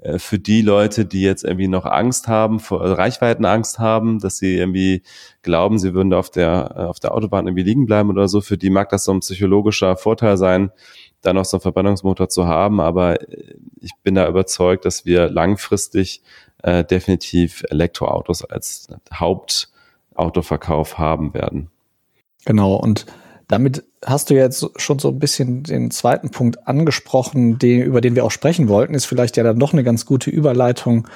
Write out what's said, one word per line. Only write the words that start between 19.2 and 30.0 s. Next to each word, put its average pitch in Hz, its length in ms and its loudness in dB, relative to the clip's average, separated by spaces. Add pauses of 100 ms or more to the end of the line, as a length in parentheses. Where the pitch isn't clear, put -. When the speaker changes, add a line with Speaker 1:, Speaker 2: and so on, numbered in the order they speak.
Speaker 1:
haben 78 380 -2
werden. - 360 -6 (720)
Speaker 2:
Genau, 101 320 2
und 104 300 -2 (420)
damit 131 340 0 (220)
hast 135 260 -2
du 143 40 6
jetzt 131 300 2 (120)
schon 139 240 -2
so 143 80 0
ein 135 100 -4
bisschen 135 460 -2
den 131 260 -4
zweiten - 400 -2
Punkt - 380 -2
angesprochen, 131 880 0
den, 123 240 4
über 131 180 2
den 120 140 2
wir 120 100 2
auch - 60 0
sprechen 160 380 0
wollten, 117 260 2
ist 139 120 -2
vielleicht 123 300 0
ja 117 60 2
dann 113 160 2
noch 139 140 2
eine 147 100 2
ganz 117 240 0